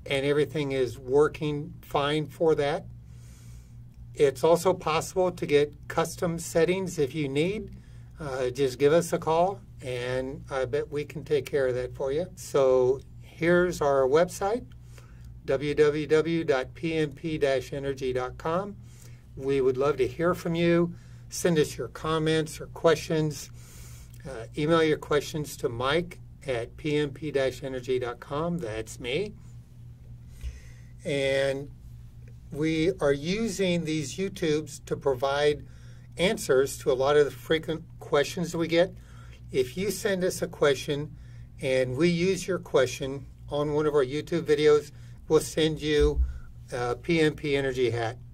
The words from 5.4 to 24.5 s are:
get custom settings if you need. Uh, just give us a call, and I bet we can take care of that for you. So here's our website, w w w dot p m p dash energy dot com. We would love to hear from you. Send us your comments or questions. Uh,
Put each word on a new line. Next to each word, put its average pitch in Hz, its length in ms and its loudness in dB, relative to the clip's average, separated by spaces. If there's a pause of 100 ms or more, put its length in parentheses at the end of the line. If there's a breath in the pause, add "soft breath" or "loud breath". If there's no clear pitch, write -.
get 147 280 4 (140)
custom 165 520 -2
settings 170 600 0
if 135 140 0
you 151 160 -2
need. 185 400 -2 (500 loud breath)
Uh, 131 300 -2
just 131 300 0
give 143 120 6
us 170 220 4
a 170 60 0
call, 175 420 2 (200)
and 127 680 -4
I 131 160 -2
bet 147 260 -4
we 147 140 -4
can 147 180 -12
take 143 220 0
care 139 220 0
of 123 80 0
that 127 200 -6
for 135 160 -4
you. 170 240 -2
So 131 680 4 (200)
here's 175 600 2
our 139 200 4
website, 175 640 2 (800 loud breath)
w 143 300 0
w 147 320 4
w 160 360 4
dot 131 300 0
p 160 240 -2
m 151 140 0
p 156 260 -6
dash 135 340 0
energy 139 420 -4
dot 123 240 -4
com. 190 380 -4 (640 loud breath)
We 135 240 0
would 127 160 2
love 143 200 2
to 123 100 2
hear 170 260 0
from 170 200 -4
you. 170 420 2 (340 loud breath)
Send 170 300 2
us - 180 2
your 123 100 -6
comments 160 720 0
or - 80 -10
questions. 156 840 0 (760 loud breath)
Uh, 117 200 -10 (100)